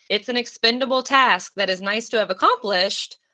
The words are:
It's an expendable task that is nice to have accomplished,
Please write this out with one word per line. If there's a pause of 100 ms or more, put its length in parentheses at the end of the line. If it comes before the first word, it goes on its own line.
It's
an
expendable
task
that
is
nice
to
have
accomplished, (160)